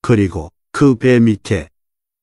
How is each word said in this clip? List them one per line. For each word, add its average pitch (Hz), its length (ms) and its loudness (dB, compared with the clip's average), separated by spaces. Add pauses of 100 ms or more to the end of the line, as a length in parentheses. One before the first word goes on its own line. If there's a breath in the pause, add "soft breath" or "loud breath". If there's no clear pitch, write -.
그리고 90 500 -2 (200)
그 147 260 2
배 127 220 2
밑에 107 500 -2 (540)